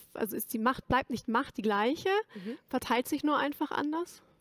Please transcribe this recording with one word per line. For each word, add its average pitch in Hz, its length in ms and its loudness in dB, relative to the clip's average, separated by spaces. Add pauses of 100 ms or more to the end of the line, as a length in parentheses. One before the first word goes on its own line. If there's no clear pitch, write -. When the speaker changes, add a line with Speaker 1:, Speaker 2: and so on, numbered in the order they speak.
(140)
Speaker 1:
also 208 220 -4
ist - 180 -6
die 240 60 -2
Macht, 240 280 0
bleibt 254 220 2
nicht - 180 -4
Macht 240 300 0
die 233 40 -2
gleiche? 214 480 2 (260)
Speaker 2:
Mhm. 214 220 -8 (100)
Speaker 1:
Verteilt 247 400 0
sich 294 160 -2
nur 294 140 4
einfach 285 340 -2
anders? 311 500 -4 (200)